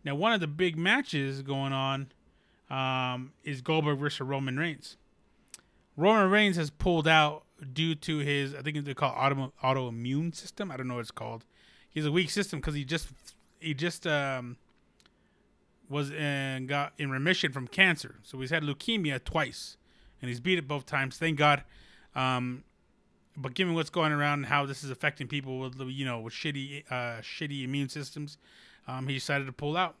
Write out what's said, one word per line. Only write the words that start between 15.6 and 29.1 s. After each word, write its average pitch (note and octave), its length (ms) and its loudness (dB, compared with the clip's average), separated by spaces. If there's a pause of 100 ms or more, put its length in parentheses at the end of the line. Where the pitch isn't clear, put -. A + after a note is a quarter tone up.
was C#3+ 220 -2
and C#3 580 -2
got C#3+ 300 -2
in C#3+ 120 -2
remission D3 420 2
from B2+ 160 -6
cancer. - 540 2
So - 180 -12
he's C3 100 -4
had D#3 140 0
leukemia D3 600 0
twice, - 520 -4 (440)
and B2+ 80 -6
he's B2 120 -4
beat F3+ 180 2
it D3 80 -4
both C#3+ 180 -4
times. C3+ 320 -2
Thank D#3+ 220 0
God. D3 240 6 (520)
Um, B2+ 500 0 (720)
but C3 180 -6
given F3+ 200 2
what's D#3+ 160 0
going D#3 220 2
around D3 280 2
and C3 60 -4
how C#3+ 200 2
this C3+ 160 -8
is C#3 80 -8
affecting C#3+ 380 -4
people C3 320 -4
with, C3 200 -8
you C3+ 240 -6
know, A#2+ 160 -4
with A2+ 140 -10
shitty, C#3+ 560 -6
uh, A#2+ 300 -4
shitty C#3+ 420 -6
immune C3+ 260 -2
systems, D3 480 -10 (520)
um, C3 180 -6
he C#3 80 -2